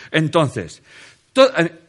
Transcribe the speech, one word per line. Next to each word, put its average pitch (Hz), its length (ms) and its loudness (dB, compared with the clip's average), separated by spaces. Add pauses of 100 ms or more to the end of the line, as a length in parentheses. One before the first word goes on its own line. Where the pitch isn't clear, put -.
Entonces, 151 720 -4 (520)
to-, 262 220 4
eh, 165 220 -2 (120)